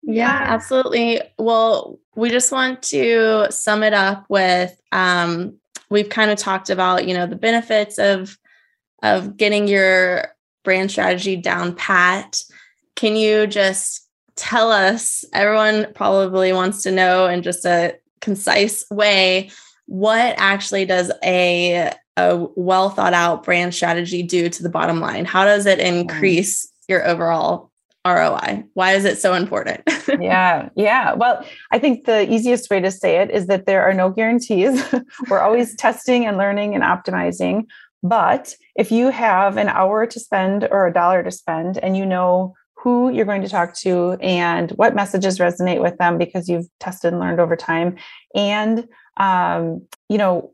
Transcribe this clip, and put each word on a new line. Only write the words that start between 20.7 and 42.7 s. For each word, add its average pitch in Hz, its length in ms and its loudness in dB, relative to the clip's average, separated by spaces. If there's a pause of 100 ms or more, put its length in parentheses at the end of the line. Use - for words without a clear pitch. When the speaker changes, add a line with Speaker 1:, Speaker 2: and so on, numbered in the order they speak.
Speaker 1:
does 180 260 0 (120)
a, 175 680 0 (240)
a 180 300 2 (100)
well 185 340 0
thought 190 240 0
out 170 300 2
brand 175 300 0
strategy 175 480 -2
do 175 260 0
to 170 140 -8
the 170 60 -4
bottom 165 320 -2
line? 160 240 -4
How 185 200 2
does 202 220 4
it 190 120 4
Speaker 3:
Mm. 175 220 0
Speaker 1:
increase 175 680 -2 (180)
your 185 180 0
overall 165 640 -2 (340)
R 180 180 2
O 160 120 2
I? - 300 -6 (100)
Why 185 180 2
is 196 120 2
it - 140 0
so 185 160 2
important? - 520 -4
<laughs> 311 60 0 (280)
Speaker 3:
Yeah, 185 560 0
yeah. 214 380 2
Well, 247 300 0 (260)
I 240 80 2
think 247 260 0
the 214 260 2
easiest 240 380 0
way 196 120 2
to 190 100 0
say 185 280 0
it 196 120 0
is 185 160 -2
that 190 200 0
there 190 160 2
are 190 120 4
no 185 160 2
guarantees. 226 760 0 (240)
<laughs> - 200 -12
We're 196 120 2
always 226 360 2
testing 247 500 0
and 202 100 -2
learning 202 380 -2
and 185 100 0
optimizing. 180 800 -2 (380)
But 196 520 0 (220)
if 226 160 0
you 240 160 2
have 208 480 0
an 208 120 0
hour 202 380 0
to 233 140 -12
spend 196 500 -2
or 196 160 2
a 170 60 0
dollar 175 300 2
to 185 80 -6
spend, 175 480 -6
and 190 180 -2
you 196 80 -2
know 185 500 0 (200)